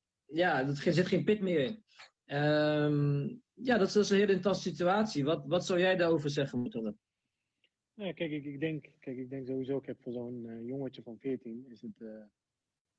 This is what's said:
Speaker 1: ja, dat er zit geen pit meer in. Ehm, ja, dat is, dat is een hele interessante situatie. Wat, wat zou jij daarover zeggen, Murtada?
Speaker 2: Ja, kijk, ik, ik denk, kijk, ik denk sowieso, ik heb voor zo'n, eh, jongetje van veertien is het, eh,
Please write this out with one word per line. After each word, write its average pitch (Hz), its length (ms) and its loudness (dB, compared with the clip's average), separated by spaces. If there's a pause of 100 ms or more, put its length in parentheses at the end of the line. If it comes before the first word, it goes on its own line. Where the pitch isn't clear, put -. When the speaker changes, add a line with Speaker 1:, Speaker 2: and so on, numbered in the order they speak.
(260)
Speaker 1:
ja, 156 380 2
dat 143 140 0
er 175 160 2
zit 180 140 4
geen 165 160 2
pit 214 180 2
meer 175 220 2
in. 110 200 -4 (420)
Ehm, 147 1000 2 (260)
ja, 247 240 2
dat 190 100 4
is, - 60 -6
dat 208 100 6
is - 60 0
een 196 80 6
hele 196 160 6
interessante 185 360 0
situatie. 175 540 2
Wat, 147 240 0
wat 175 180 0
zou 180 140 2
jij 185 160 4
daarover 165 340 2
zeggen, 143 320 -2
Murtada? 110 320 -6 (1000)
Speaker 2:
Ja, 196 200 -8
kijk, 160 180 -6
ik, 147 140 -6
ik 143 140 -10
denk, 156 300 -4 (100)
kijk, 127 180 -10
ik 127 120 -10
denk 135 180 -8
sowieso, 131 300 -4
ik 135 80 -6
heb - 160 -12
voor 123 120 -10
zo'n, 120 360 -8
eh, 113 180 -12
jongetje 131 340 -8
van 117 180 -14
veertien 127 500 -8
is 113 120 -20
het, 113 200 -16
eh, 113 60 -14 (920)